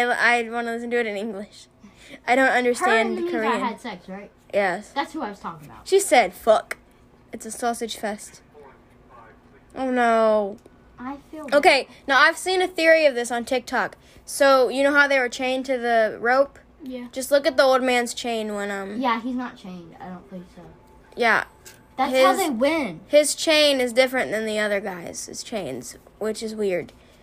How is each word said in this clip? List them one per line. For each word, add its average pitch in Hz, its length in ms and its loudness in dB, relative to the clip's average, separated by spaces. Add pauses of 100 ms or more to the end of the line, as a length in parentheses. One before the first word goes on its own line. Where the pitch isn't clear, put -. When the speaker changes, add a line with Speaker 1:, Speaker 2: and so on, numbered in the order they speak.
(440)
Speaker 1:
I 226 60 -12
wanna 233 220 -6
listen 233 180 -8
to 240 100 0
it 233 60 -2
in 208 100 -6
English. 202 500 -10 (600)
I 233 80 4
don't 262 140 4
Speaker 2:
Her 220 60 2
Speaker 1:
understand 226 640 0
Speaker 2:
and 226 80 -4
the - 40 -6
Speaker 1:
Korean. 226 300 -2
Speaker 2:
guy - 80 -2
had 214 120 -12
sex, 202 280 -14
right? 202 220 -16 (240)
Speaker 1:
Yes. 196 400 -2
Speaker 2:
That's 294 180 -6
who 302 100 -10
I 220 80 -8
was 190 100 -18
talking 165 260 -14
about. - 220 -20
Speaker 1:
She 381 100 4
said, 240 360 2
"Fuck." - 420 0 (560)
It's 226 140 -14
a 226 40 -12
sausage 233 460 -6
fest. - 460 -12 (1300)
Oh, 262 160 -4
no. 226 680 2 (400)
Speaker 2:
I 262 180 -14 (140)
feel 311 220 -16
Speaker 1:
Okay, 285 320 6
Speaker 2:
bad. - 120 -20 (100)
Speaker 1:
now 262 140 4
I've 311 160 6
seen 370 240 -2
a 370 80 0
theory 320 380 4
of 269 80 2
this 240 180 -6
on 240 140 -4
TikTok. 233 500 -4 (300)
So, 269 420 4
you 254 140 -2
know 277 100 2
how 285 160 6
they 277 100 2
were 247 120 -2
chained 262 360 -4
to 262 120 -2
the 233 420 0
rope? 262 380 0 (240)
Speaker 2:
Yeah. 254 280 -12
Speaker 1:
Just 262 200 -8
look 285 160 4
at 285 100 0
the 294 60 6
old 262 200 4
man's 247 300 0
chain 220 420 -6
when, 202 160 -6
um, 196 300 -8
Speaker 2:
Yeah, 262 200 -2
he's 247 140 -6
not 247 220 -8
chained. 180 420 -18
I 180 120 -16
don't 180 180 -18
think 185 160 -16 (100)
so. 180 80 -20 (540)
Speaker 1:
Yeah. 220 280 2 (520)
Speaker 2:
That's 262 200 -2
how 262 160 6
Speaker 1:
his, - 60 -2
Speaker 2:
they 359 120 0
win. 247 560 -2
Speaker 1:
his 294 280 4
chain 302 460 2
is 247 120 -2
different 247 380 0
than 220 160 -4
the 214 120 -4
other 208 220 -2
guys' - 640 -12
chains, 160 520 -10 (220)
which 214 240 -6
is 220 120 -8
weird. 196 380 -4 (300)